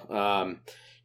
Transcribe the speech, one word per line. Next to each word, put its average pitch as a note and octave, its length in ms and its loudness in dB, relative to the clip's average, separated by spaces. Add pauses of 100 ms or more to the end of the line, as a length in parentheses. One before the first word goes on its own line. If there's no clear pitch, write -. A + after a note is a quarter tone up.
(140)
Um, G2+ 460 2 (460)